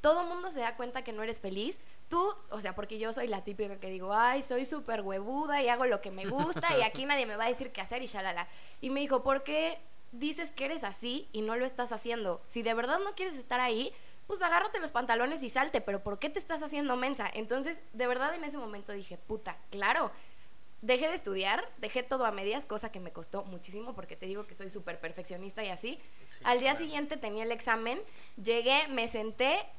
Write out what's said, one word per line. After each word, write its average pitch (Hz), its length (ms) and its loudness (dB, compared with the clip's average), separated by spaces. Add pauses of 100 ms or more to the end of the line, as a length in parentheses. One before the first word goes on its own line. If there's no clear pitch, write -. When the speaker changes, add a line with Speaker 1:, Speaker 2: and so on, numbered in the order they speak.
Speaker 1:
Todo 330 220 6
mundo 359 280 -2
se 294 100 -4
da 233 140 0
cuenta 247 280 -4
que 233 100 -6
no 214 100 -4
eres 226 180 -4
feliz. 202 380 -2 (300)
Tú", 370 240 2 (180)
o 214 100 -4
sea, 185 140 -4
porque 208 240 -4
yo 220 140 0
soy 240 140 -2
la 196 160 -2
típica 202 360 -4
que 190 100 -6
digo, 185 240 -4
"Ay, 247 300 6
soy 254 220 0
súper 262 360 -2
huevuda 254 600 0
y 254 80 4
hago 240 160 4
lo 220 160 4
que 196 100 -6
me 190 140 -6
gusta 311 520 2
y 240 60 8
aquí 240 220 0
Speaker 2:
<laughs> - 0 -
Speaker 1:
nadie 277 200 2
me 220 100 -4
va 220 100 2
a 240 40 4
decir 247 220 -2
qué 202 100 -6
hacer 233 220 -4
y 240 40 -6
shalala". 185 400 -2 (340)
Y 254 100 -2
me 269 100 0
dijo, 277 220 2
"¿Por 269 200 4
qué 311 340 0 (340)
dices 294 400 -2
que - 140 -4
eres 294 180 -2
así 240 500 -4
y 220 80 -2
no 220 140 0
lo 247 100 2
estás 247 260 -2
haciendo? 220 540 -2
Si - 180 -2
de 226 100 2
verdad 247 300 2
no 403 120 -2
quieres 370 200 -2
estar 247 240 -2
ahí, 247 320 2 (360)
pues 392 140 -2
agárrate 359 380 4
los 320 120 -2
pantalones 247 520 4
y 240 80 -2
salte, 262 300 4
pero 196 220 0
¿por 202 160 -2
qué 302 120 0
te 392 80 0
estás 320 240 -2
haciendo 294 320 2
mensa?". 254 380 0
Entonces, 269 440 0 (160)
de 247 140 2
verdad 254 280 2
en 330 80 -4
ese 294 140 -4
momento 214 360 -6
dije, 190 240 -6
"Puta, 214 400 -4 (140)
claro". 208 400 4 (680)
Dejé 247 260 4
de 339 80 2
estudiar, 202 520 2 (100)
dejé 247 260 0
todo 262 220 2
a 214 60 4
medias, 202 340 0
cosa 214 260 -2
que 190 80 -6
me 175 120 -6
costó 190 340 -4
muchísimo 196 500 -6
porque 165 200 -8
te 185 120 -8
digo 202 180 -4
que - 80 -8
soy 190 160 -6
súper 180 300 -6
perfeccionista 180 640 -6
y 202 60 -2
así. 220 300 -4 (300)
Speaker 2:
Sí, - 140 -8
Speaker 1:
Al 247 160 8
día 262 120 6
Speaker 2:
claro. 302 140 2
Speaker 1:
siguiente 294 320 -2
tenía 214 260 -2
el 233 80 0
examen, 233 480 2 (440)
llegué, 240 460 6
me 240 180 2
senté 226 500 2 (220)